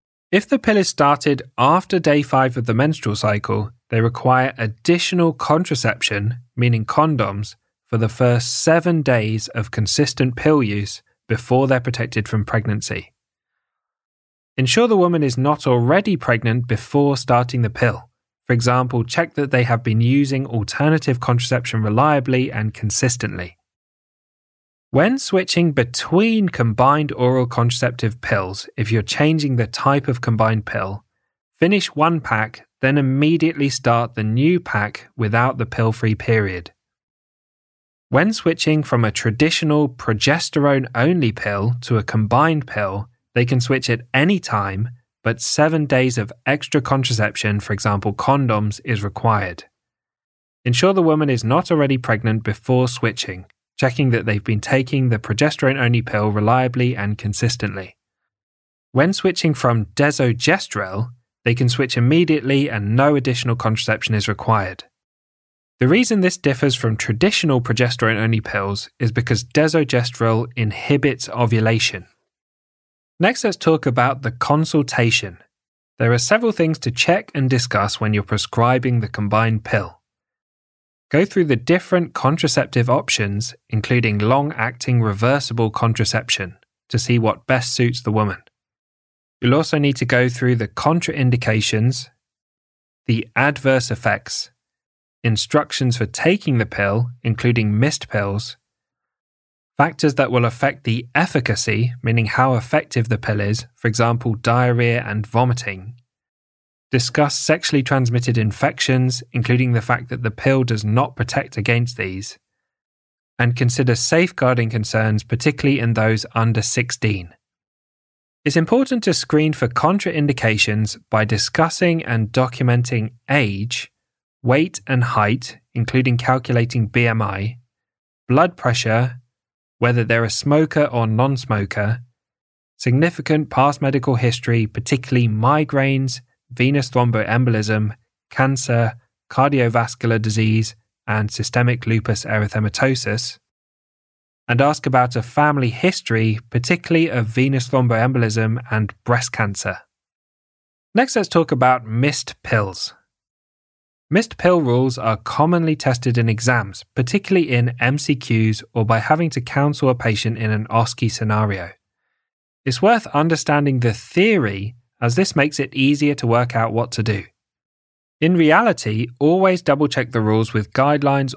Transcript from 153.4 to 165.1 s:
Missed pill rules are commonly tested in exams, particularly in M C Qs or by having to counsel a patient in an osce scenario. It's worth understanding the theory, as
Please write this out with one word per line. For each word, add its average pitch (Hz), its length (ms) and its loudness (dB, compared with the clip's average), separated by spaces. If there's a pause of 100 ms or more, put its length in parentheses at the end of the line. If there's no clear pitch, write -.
Missed 202 300 0
pill 180 200 4
rules 127 380 2
are 110 200 -2
commonly 160 580 0
tested 123 420 -2
in 117 100 2
exams, 113 560 -2 (120)
particularly 143 560 0
in 120 280 0
M 131 200 0
C 147 160 -2
Qs 110 480 0 (100)
or 113 100 0
by 113 140 2
having 156 320 0
to - 120 -6
counsel 143 460 0
a 127 60 4
patient 113 460 -2
in 110 100 -2
an 107 220 -2
osce 117 400 0
scenario. 104 580 -2 (960)
It's 127 160 -2
worth 220 260 4
understanding 147 760 0
the 117 120 2
theory, 117 800 0 (260)
as 120 160 0